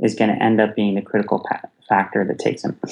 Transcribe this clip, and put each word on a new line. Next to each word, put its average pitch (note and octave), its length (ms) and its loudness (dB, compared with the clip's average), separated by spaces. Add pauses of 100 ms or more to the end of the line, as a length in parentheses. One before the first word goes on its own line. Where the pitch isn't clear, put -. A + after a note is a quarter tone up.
is G#2+ 140 0
gonna G#2 240 2
end A2 220 4
up G#2+ 160 2
being G#2 180 2
the G2+ 60 0
critical - 480 -2
pa-, - 180 -6 (220)
factor G2 340 2
that - 160 -4
takes - 220 -2
them, - 180 -4 (120)